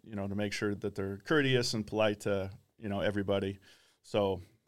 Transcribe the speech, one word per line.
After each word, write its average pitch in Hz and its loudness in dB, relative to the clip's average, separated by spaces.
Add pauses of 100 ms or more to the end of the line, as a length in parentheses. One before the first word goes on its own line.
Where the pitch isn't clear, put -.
you 110 -14
know, 101 -4
to 101 -6
make 104 -2
sure 104 -2
that 101 -6
they're 98 -4
courteous 131 4
and 107 0
polite 107 2
to, 98 0 (300)
you 113 -8
know, 98 -2
everybody. 98 0 (460)
So 98 0 (280)